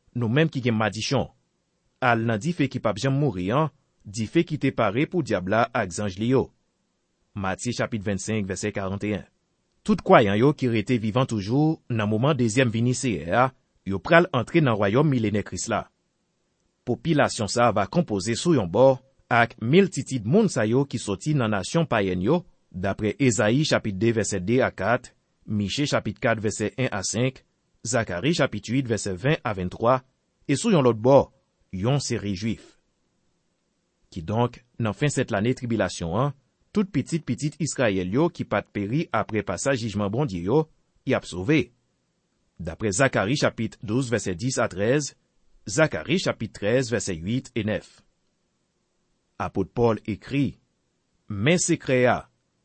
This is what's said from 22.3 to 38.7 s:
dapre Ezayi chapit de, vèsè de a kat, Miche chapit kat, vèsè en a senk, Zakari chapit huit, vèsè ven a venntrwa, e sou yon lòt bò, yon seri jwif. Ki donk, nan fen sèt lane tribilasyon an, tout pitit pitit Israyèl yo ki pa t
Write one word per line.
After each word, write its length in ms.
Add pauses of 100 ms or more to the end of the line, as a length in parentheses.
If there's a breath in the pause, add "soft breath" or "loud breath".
dapre 520
Ezayi 420
chapit 320
de, 160
vèsè 300
de 200
a 80
kat, 420 (340)
Miche 440
chapit 320
kat, 200
vèsè 360
en 160
a 120
senk, 340 (420)
Zakari 560
chapit 320
huit, 160
vèsè 320
ven 240
a 140
venntrwa, 460 (440)
e 80
sou 160
yon 160
lòt 160
bò, 300 (400)
yon 300
seri 340
jwif. 400 (1400)
Ki 100
donk, 380 (180)
nan 160
fen 160
sèt 240
lane 240
tribilasyon 600
an, 180 (360)
tout 160
pitit 360
pitit 360
Israyèl 520
yo 200
ki 160
pa 160
t 100